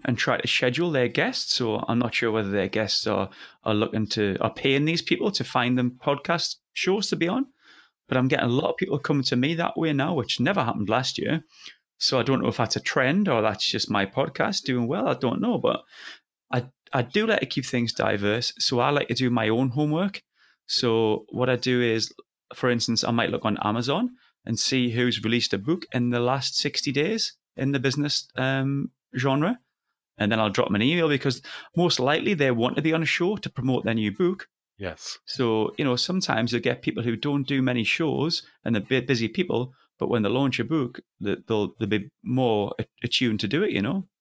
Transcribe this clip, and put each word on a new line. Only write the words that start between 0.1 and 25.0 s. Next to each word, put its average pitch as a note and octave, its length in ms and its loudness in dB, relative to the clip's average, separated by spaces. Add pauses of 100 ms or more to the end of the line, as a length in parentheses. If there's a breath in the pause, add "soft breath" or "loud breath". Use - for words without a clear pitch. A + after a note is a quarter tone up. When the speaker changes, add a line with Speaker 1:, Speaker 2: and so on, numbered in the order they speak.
Speaker 1:
try - 220 0
to - 80 -4
schedule D3 440 0
their B2+ 180 2
guests. - 460 -2
So A2 340 -2
I'm A#2 100 2
not A#2+ 160 -2
sure A2+ 160 0
whether G#2+ 200 0
their G2 180 2
guests - 360 -2
are, G2 240 0 (360 loud breath)
are G#2+ 100 2
looking G#2+ 360 0
to, G2+ 280 0
are A2 140 0
paying C3+ 320 2
these D#3+ 160 0
people - 300 0
to - 120 -2
find B2+ 340 2
them B2 240 0
podcast D3 540 -2 (160)
shows G3 380 0
to E3 80 -2
be E3 100 0
on. C4 200 0 (600 soft breath)
But B2+ 80 0
I'm B2+ 140 4
getting C#3 160 2
a A#2+ 80 2
lot C#3 160 2
of - 80 -2
people - 200 -2
coming C#3 260 0
to - 120 -2
me C#3+ 200 2
that E3 220 -2
way D#3+ 140 2
now, C#3+ 220 0
which - 260 -2
never E3 240 2
happened A2 240 -2
last B2 300 0
year. D#3+ 260 -2 (580 loud breath)
So - 160 0
I A#2 60 2
don't C3+ 180 2
know B2 60 0
if A#2 80 2
that's - 220 0
a - 20 -4
trend D#3 480 2
or A#2 140 2
that's G#2+ 280 0
just - 200 -2
my G2+ 160 2
podcast C3+ 580 -2
doing B2 240 0
well. F3+ 220 0
I C3 60 2
don't C3 260 0
know, A#3 160 0
but - 240 0 (680 loud breath)
I, B2+ 180 0 (260)
I C3 80 2
do G#3 260 0
like A3 140 2
to - 40 -2
keep C3 200 -4
things A#2 260 0
diverse. G#2 640 0
So - 220 0
I C3 120 2
like C#3+ 180 0
to A#2+ 60 -4
do B2 140 0
my A2+ 200 0
own B2 220 2
homework. D3+ 500 -2 (440 soft breath)
So A2+ 640 2
what B2+ 200 0
I B2+ 80 2
do B2 240 2
is, A2+ 280 0 (460)
for B2+ 140 0
instance, A#2 340 0
I - 80 0
might A#2 200 0
look A2 120 -4
on G#2 200 -2
Amazon C3 480 -2 (340 loud breath)
and A#2 120 -4
see B2 340 0
who's A#2+ 340 0